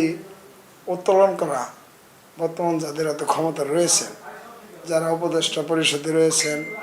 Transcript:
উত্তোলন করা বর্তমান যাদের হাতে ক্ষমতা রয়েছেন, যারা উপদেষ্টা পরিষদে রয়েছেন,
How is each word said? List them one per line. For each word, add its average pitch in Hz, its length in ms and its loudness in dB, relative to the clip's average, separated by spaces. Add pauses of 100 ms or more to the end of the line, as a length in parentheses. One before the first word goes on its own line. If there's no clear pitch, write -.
(880)
উত্তোলন 190 440 4 (100)
করা 139 220 -2 (760)
বর্তমান 165 340 -2 (100)
যাদের 156 260 -4
হাতে 147 220 -6
ক্ষমতা 156 320 -2
রয়েছেন, 160 460 2 (800)
যারা 160 160 0 (100)
উপদেষ্টা 165 440 0 (100)
পরিষদে 160 420 0
রয়েছেন, 156 460 4 (240)